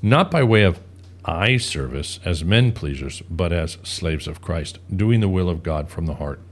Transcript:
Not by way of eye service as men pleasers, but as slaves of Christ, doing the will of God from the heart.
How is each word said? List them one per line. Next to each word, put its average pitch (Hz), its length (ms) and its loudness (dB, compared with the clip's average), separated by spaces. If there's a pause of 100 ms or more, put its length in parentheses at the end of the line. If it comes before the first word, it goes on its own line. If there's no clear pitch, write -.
Not 143 300 4
by 160 120 2
way 110 200 6
of 90 160 4 (460)
eye 101 320 2
service 71 680 -6
as 85 180 -2
men 113 280 4
pleasers, 69 580 -6
but 85 240 0
as 82 300 -2
slaves 80 440 -6
of 82 140 -12
Christ, - 380 -8 (140)
doing 110 260 2
the 104 100 2
will 92 200 0
of 80 140 -4
God 78 260 -4
from 85 160 -6
the 76 100 -4
heart. 71 240 -8 (120)